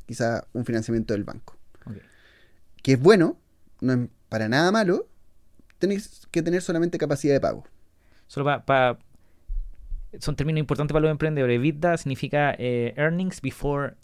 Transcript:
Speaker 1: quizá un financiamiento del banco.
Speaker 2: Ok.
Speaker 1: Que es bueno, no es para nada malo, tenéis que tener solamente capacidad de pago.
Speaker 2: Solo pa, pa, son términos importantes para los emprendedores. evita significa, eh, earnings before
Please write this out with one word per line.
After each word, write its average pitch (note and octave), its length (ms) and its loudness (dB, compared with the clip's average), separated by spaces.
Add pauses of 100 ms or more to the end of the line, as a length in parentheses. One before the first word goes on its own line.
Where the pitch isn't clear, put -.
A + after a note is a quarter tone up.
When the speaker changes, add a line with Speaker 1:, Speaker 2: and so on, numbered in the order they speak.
Speaker 1:
quizá A#2 460 -4
un A#2 120 -6
financiamiento A2+ 500 -2
del G2+ 100 -2
banco. - 320 -14 (300)
Speaker 2:
Ok. A#2 100 -12 (840)
Speaker 1:
Que C3+ 100 2
es B2+ 80 4
bueno, E3+ 380 6 (420)
no B2+ 120 0
es B2 160 0 (200)
para A2 200 -2
nada D3+ 220 4
malo, G#3+ 380 2 (720)
tenéis G3 520 -4
que E3 120 -2
tener F3 200 0
solamente E3+ 360 -2
capacidad D3 360 0
de C3+ 60 4
pago. B1+ 240 -2 (600)
Speaker 2:
Solo C#3+ 200 -6
pa, C3+ 180 -2
pa, B2+ 340 4 (1200)
son D3 180 -4
términos D#3 240 0
importantes C#3+ 320 -2
para D3+ 100 4
los D#3 80 4
emprendedores. C#3+ 460 2
evita D#3 400 2
significa, C#3+ 640 -2
eh, A#2+ 380 -2
earnings E3+ 440 -2
before C#3 640 -4